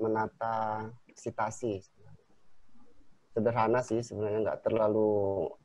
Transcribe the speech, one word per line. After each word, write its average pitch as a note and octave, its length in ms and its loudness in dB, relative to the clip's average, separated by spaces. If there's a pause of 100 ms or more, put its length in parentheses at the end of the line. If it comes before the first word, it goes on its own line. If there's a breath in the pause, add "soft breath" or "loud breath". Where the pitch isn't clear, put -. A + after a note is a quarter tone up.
menata A2 880 0 (240)
sitasi. A2 720 -4 (1500)
Sederhana A#2 480 4
sih A2+ 160 0
sebenarnya, G#2+ 400 -2
nggak F#2 240 -2
terlalu G#2+ 880 2 (120)